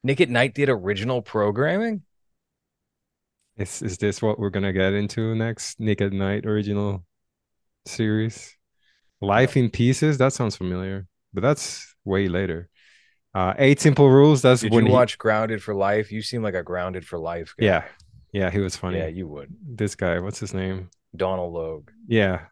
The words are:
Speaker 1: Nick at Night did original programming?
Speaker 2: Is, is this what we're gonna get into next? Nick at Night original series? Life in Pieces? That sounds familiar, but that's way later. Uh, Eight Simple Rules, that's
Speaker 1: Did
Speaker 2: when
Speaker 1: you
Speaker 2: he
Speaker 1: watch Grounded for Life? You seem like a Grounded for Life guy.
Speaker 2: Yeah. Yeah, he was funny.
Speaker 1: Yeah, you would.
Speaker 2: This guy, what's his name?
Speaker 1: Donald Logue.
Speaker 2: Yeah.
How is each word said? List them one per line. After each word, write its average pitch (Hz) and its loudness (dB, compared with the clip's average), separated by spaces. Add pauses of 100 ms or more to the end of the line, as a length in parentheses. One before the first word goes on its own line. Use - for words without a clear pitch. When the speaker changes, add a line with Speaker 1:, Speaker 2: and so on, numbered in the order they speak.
Speaker 1:
Nick 135 0
at 165 4
Night 123 0
did 139 0
original 107 -2
programming? 156 -2 (1500)
Speaker 2:
Is, - -8
is 92 -6
this 104 -2
what 107 0
we're 101 -2
gonna 98 -2
get 95 2
into 107 -2
next? 113 -6
Nick 107 0
at 98 0
Night 98 -2
original 101 -2 (800)
series? 110 -4 (640)
Life 113 4
in 123 2
Pieces? 131 2
That 131 2
sounds 113 -4
familiar, 92 -6 (260)
but 98 -4
that's - -4
way 98 0
later. 87 -4 (680)
Uh, 92 0
Eight 139 6
Simple 143 6
Rules, 139 8
that's 127 6
Speaker 1:
Did 110 0
Speaker 2:
when 117 8
Speaker 1:
you 123 6
Speaker 2:
he - 8
Speaker 1:
watch 123 4
Grounded 110 -2
for 104 -6
Life? 101 0
You 110 -8
seem 113 -6
like 101 -4
a - -4
Grounded 90 -6
for 87 -10
Life 82 -8
guy. 110 2
Speaker 2:
Yeah. 87 2 (500)
Yeah, 95 -2
he 101 -2
was 92 -4
funny. 90 -6
Speaker 1:
Yeah, 80 -4
you 82 -10
would. 71 -16 (180)
Speaker 2:
This 113 -6
guy, 87 -2
what's 95 -10
his 104 -10
name? 95 -8 (260)
Speaker 1:
Donald 92 -4
Logue. 80 -10 (160)
Speaker 2:
Yeah. 101 0